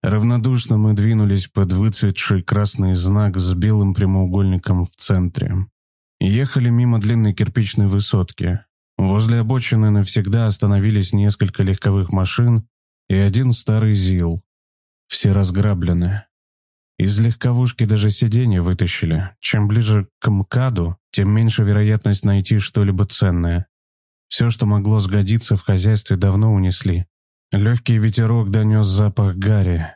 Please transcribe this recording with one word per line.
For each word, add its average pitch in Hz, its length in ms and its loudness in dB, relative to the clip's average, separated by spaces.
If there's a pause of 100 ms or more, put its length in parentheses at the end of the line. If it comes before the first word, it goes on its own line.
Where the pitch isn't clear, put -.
Равнодушно 117 760 0
мы 107 160 2
двинулись 101 540 0
под 92 260 0
выцветший 98 680 -2
красный 98 540 -2
знак 95 400 0
с 92 180 -2
белым 101 400 0
прямоугольником 92 920 0
в - 60 -12
центре. 90 760 -4 (540)
Ехали 120 480 0
мимо 117 320 2
длинной 107 320 0
кирпичной 101 540 0
высотки. 92 760 -2 (360)
Возле 107 420 0
обочины 113 500 0
навсегда 104 580 0
остановились 101 640 0
несколько 101 520 0
легковых 95 500 0
машин 110 520 0 (440)
и 95 60 2
один 101 360 2
старый 110 420 0
зил. 92 480 0 (680)
Все - 240 0
разграблены. 92 880 0 (760)
Из 101 220 -2
легковушки 120 680 0
даже 104 240 0
сиденья 110 520 0
вытащили. 87 800 -2
Чем 104 280 -2
ближе 107 400 2 (120)
к - 120 0
мкаду, 98 680 -2 (140)
тем 101 180 0
меньше 110 340 2
вероятность 104 600 0
найти 101 320 2
что-либо 98 480 0
ценное. 87 640 -2 (640)
Всё, 117 200 0
что 117 160 -2
могло 104 340 2
сгодиться 101 560 0
в 92 80 -2
хозяйстве, 98 540 0
давно 98 340 2
унесли. 92 540 0 (460)
Лёгкий 113 460 0
ветерок 110 520 0
донёс 107 380 2
запах 98 480 0
гари. 95 500 0 (100)